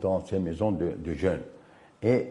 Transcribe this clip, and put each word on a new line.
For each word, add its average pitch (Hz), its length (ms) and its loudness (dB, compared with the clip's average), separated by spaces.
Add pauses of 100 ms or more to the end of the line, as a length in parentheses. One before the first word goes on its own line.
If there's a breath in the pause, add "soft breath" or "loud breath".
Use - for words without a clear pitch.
dans 92 240 0
ces 95 140 -2
maisons 92 340 0
de, 85 240 0
de 80 160 -6
jeunes 80 300 0 (600 loud breath)
et, 120 280 4